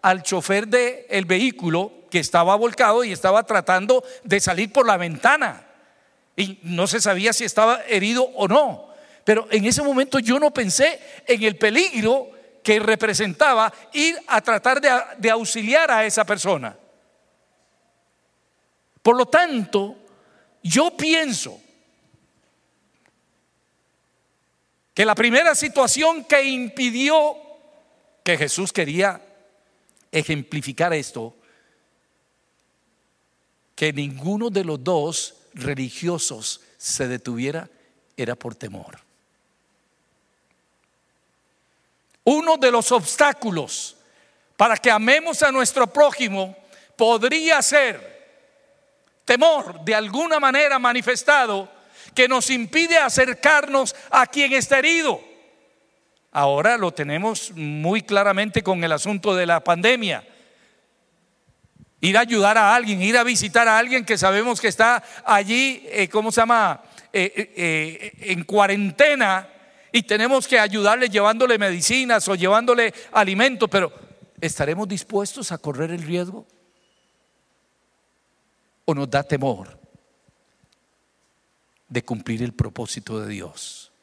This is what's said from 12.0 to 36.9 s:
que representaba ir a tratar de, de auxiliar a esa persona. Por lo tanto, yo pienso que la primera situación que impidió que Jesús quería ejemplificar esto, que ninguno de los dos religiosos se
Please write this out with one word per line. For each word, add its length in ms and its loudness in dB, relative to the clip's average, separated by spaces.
que 160 4
representaba 880 2
ir 340 0
a 140 2
tratar 400 0
de, 100 4
de 120 0
auxiliar 600 0
a 160 2
esa 180 0
persona. 500 -4
Por 160 4
lo 80 0
tanto, 720 -2
yo 340 0
pienso 640 -4
que 100 2
la 100 2
primera 400 2
situación 680 0
que 180 2
impidió 960 0
que 140 0
Jesús 340 -4
quería 540 -4
ejemplificar 800 -4
esto, 440 -8
que 160 -2
ninguno 580 -6
de 140 -2
los 180 -8
dos 540 -4
religiosos 1080 -8
se 300 -6